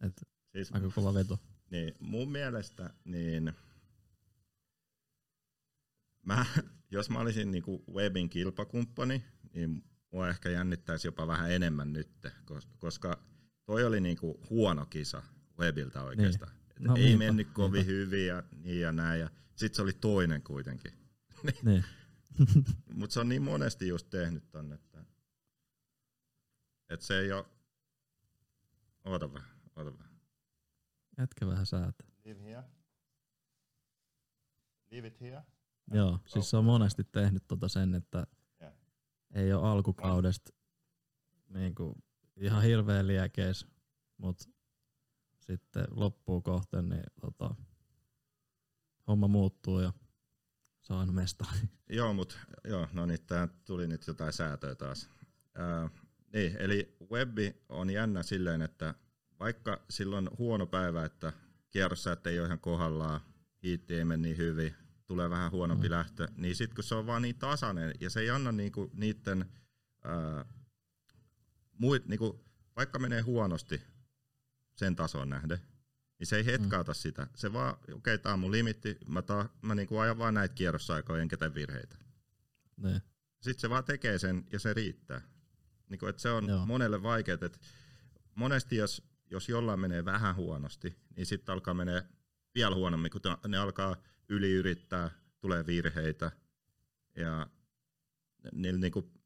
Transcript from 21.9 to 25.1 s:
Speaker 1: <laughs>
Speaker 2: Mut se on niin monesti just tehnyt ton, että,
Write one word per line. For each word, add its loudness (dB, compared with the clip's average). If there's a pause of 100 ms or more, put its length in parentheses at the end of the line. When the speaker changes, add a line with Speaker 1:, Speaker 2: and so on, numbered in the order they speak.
Speaker 1:
<laughs> 10 (300)
Speaker 2:
Mut -4
se 0
on 0
niin 2
monesti -2
just -4
tehnyt -4
ton, -12
että, -18 (1800)